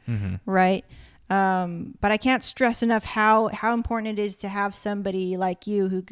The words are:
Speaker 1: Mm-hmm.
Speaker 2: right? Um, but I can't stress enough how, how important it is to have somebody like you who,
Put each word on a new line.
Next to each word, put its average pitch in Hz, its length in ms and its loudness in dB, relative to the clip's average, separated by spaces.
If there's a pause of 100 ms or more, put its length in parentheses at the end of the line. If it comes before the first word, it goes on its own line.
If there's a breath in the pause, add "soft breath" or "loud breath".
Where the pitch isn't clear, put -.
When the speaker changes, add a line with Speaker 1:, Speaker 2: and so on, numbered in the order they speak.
Speaker 1:
Mm-hmm. 101 260 -2 (100)
Speaker 2:
right? 190 400 2 (460 soft breath)
Um, 185 720 0
but 202 120 2
I 214 60 2
can't 254 260 0
stress - 400 0
enough 226 200 2
how, 220 440 4
how 220 260 -2
important 226 440 -4
it 208 40 0
is 202 140 -4
to 208 120 -8
have 202 280 -4
somebody 190 600 -4
like 185 300 -2
you 202 220 2
who, 185 240 -4